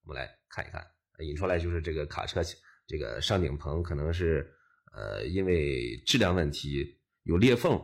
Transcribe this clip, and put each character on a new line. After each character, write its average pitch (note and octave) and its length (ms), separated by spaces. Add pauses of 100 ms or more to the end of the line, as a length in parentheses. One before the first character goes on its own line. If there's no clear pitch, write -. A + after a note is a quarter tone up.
我 D2+ 80
们 C2 40
来 C2 120 (200)
看 - 180
一 - 40
看， - 140 (340)
引 D2+ 160
出 F#2 120
来 F2+ 120
就 E2+ 120
是 E2+ 120
这 E2 100
个 D2+ 140
卡 - 180
车， - 160 (460)
这 D#2 120
个 A1+ 220
上 G2 200
顶 C#2+ 160
棚 D#2 260
可 E2 120
能 D2+ 180
是， E2 380 (420)
呃， G1+ 340
因 F#2 180
为 C2+ 520 (100)
质 - 100
量 F#2 180
问 D#2+ 160
题 C#2+ 480 (260)
有 E2 120
裂 A#2+ 180
缝 A#2+ 300